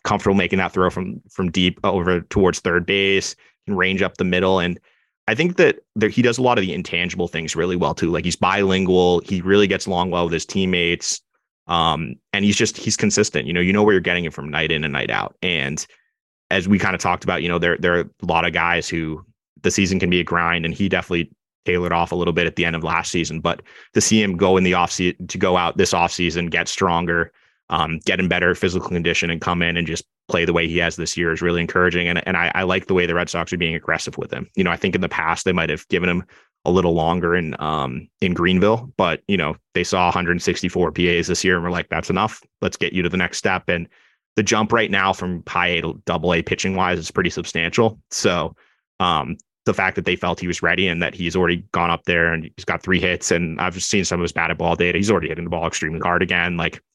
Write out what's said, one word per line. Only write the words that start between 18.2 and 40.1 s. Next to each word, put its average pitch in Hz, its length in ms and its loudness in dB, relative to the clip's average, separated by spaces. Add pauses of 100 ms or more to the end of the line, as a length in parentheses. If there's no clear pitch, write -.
a - 20 -10
lot 85 200 2
of 82 80 -2
guys 85 340 0
who 80 340 -6 (420)
the 92 60 2
season 95 300 0
can 92 100 0
be 87 120 2
a - 20 -4
grind, 85 400 0
and 82 100 -4
he 98 140 -2
definitely 87 420 -2 (360)
tailored 87 260 0
off 85 220 0
a - 20 -2
little 85 160 0
bit 82 160 0
at - 80 -4
the 87 80 0
end 85 100 0
of 82 120 -4
last 82 260 -2
season. 80 300 -4
But 85 200 -2 (340)
to 117 40 4
see 110 240 4
him 95 140 0
go 95 180 4
in 92 80 4
the 90 100 4
off 87 160 2
se-, - 280 -2 (100)
to - 100 -10
go 90 200 2
out 85 180 0
this 95 180 2
off 85 160 2
season, 87 380 -2
get 85 220 -2
stronger, 85 640 0 (360)
um, 80 360 -2
get - 160 2
in 92 80 0
better 87 260 2
physical 92 320 -2
condition, 85 420 0
and 82 120 -4
come 87 200 0
in 85 140 0
and 85 100 0
just 80 200 -8 (240)
play 85 160 0
the 85 80 0
way 85 160 0
he 85 80 -2
has 85 180 0
this 82 220 -6
year 85 160 0
is 80 80 -4
really 87 180 0
encouraging. 87 480 2
And, 87 180 -2
and 90 120 0
I, 85 180 0
I 95 80 0
like 92 240 0
the 98 60 0
way 90 120 4
the 85 100 -2
Red 87 140 0
Sox 85 220 -4
are 92 60 -2
being 82 180 -2
aggressive 80 420 -4
with - 140 -8
him. - 240 -8
You 95 80 2
know, 87 80 2
I 82 60 -2
think 92 180 -2
in 90 60 0
the 82 80 -2
past 82 340 -2
they 95 80 2
might 82 180 0
have 78 200 -6
given 90 180 0
him 90 160 0 (400)
a 80 80 2
little 87 220 4
longer 85 420 2
in, 80 260 -4
um, 76 460 -2 (140)
in 90 120 0
Greenville, 92 600 2
but, 87 320 0
you 98 80 0
know, 78 220 -2 (160)
they 90 100 0
saw 90 240 2
a 85 40 4